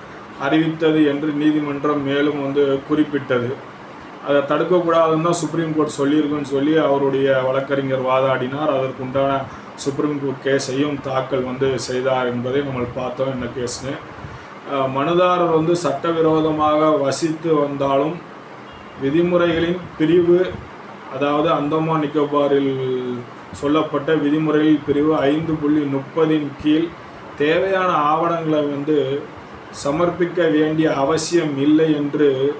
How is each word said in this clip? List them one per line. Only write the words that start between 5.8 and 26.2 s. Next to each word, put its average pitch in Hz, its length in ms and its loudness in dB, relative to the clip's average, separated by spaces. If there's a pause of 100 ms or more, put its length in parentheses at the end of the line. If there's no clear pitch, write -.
சொல்லியிருக்குன்னு 143 540 0
சொல்லி 139 340 2
அவருடைய 135 640 2
வழக்கறிஞர் 135 580 0
வாதாடினார். 131 680 0
அதற்குண்டான 135 720 0 (360)
சுப்ரீம் 147 420 -4
கோர்ட் 135 240 -4
கேஸையும் 135 600 -2
தாக்கல் 131 400 -2
வந்து 131 360 -2
செய்தார் 127 480 -2
என்பதை 123 360 -2
நம்ம 131 220 -4 (100)
பார்த்தோம், 127 360 -4
என்ன 123 160 -6
கேஸ்னு. 123 460 -6 (760)
அஹ், 135 220 0
மனுதாரர் 175 600 2
வந்து 160 240 2
சட்டவிரோதமாக 156 1200 2
வசித்து 156 580 0
வந்தாலும் 143 640 2 (800)
விதிமுறைகளின் 170 840 2 (140)
பிரிவு, 175 580 4 (600)
அதாவது 147 380 0
அந்தமான் 156 500 0
நிக்கோபாரில் 139 1200 0 (340)
சொல்லப்பட்ட 147 600 0
விதிமுறைகளின் 151 720 2
பிரிவு 147 360 2
ஐந்து 156 340 2
புள்ளி 151 300 0
முப்பதின் 143 720 0